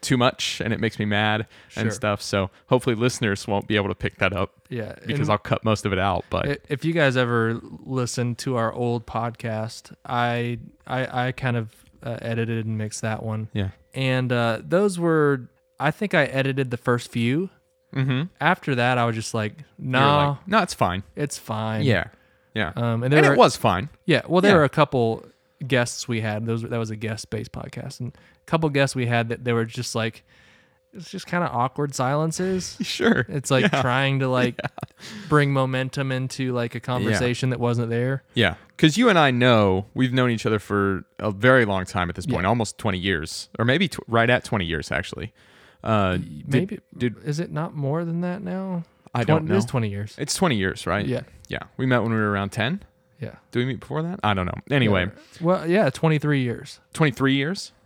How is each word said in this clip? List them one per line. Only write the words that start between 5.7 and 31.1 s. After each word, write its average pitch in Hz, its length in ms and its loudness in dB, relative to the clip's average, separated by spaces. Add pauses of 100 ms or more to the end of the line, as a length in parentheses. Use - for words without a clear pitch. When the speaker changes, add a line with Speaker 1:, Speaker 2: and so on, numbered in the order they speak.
Speaker 1:
of 98 80 0
it 95 40 0
out. 92 300 0
But 87 180 -2
Speaker 2:
i-, 143 120 -4 (100)
if 143 160 -6
you 165 80 0
guys 143 240 2
ever 117 460 2
listen 123 760 -4
to 131 200 -4
our 113 140 0
old 120 360 -4
podcast, 113 880 -8 (100)
I, 120 540 -2 (280)
I, 127 420 -2
I 131 40 -4
kind 123 240 -2
of, 113 140 -4 (320)
uh, 117 180 -8
edited 113 460 -2
and 110 100 -4
mixed 107 240 -6
that 110 220 -4
one. 110 320 -6
Speaker 1:
Yeah. 98 140 0 (260)
Speaker 2:
And, 127 360 0
uh, 117 320 2
those 180 360 0
were, 151 500 2 (320)
I 139 100 2
think 202 220 -4
I 160 120 4
edited 135 460 0
the 120 60 -4
first 123 340 0
few. 123 380 0 (480)
Speaker 1:
Mm-hmm. 131 280 0 (180)
Speaker 2:
After 151 320 2
that, 123 240 2
I 117 80 2
was 117 100 0
just 110 160 -6
like, 107 220 -2 (240)
Speaker 1:
You're 135 140 -8
Speaker 2:
"Nah, 143 380 4
Speaker 1:
like, - 180 -8
"No, 202 100 2
it's 180 160 -2
fine." 95 280 0 (140)
Speaker 2:
it's - 220 -6
fine." 110 460 -4
Speaker 1:
Yeah. 107 240 2 (460)
Yeah. 104 220 -2
Speaker 2:
Um, 120 280 -2
and 131 80 0
there 151 80 6
Speaker 1:
And 147 60 8
it 139 40 6
Speaker 2:
were 139 60 4
Speaker 1:
was 196 200 6
fine. 98 320 0 (160)
Speaker 2:
Yeah. 151 240 4
Well, 175 140 2
there 202 100 6
Speaker 1:
Yeah. 185 60 8
Speaker 2:
were 151 60 6
a 139 40 2
couple 120 560 0 (420)
guests 120 400 0
we 117 140 -2
had. 110 240 -4
Those, 113 180 -2
that 117 160 -6
was 113 120 -4
a 107 60 -8
guest-based 110 560 -8
podcast, - 480 -12
and 123 140 -8
a - 320 -20
couple 160 220 0
guests 139 260 2
we 127 120 0
had 120 240 2
that 120 140 -8
they 123 100 0
were 117 100 2
just 113 300 -8
like, 113 300 -4 (680)
it's - 180 -18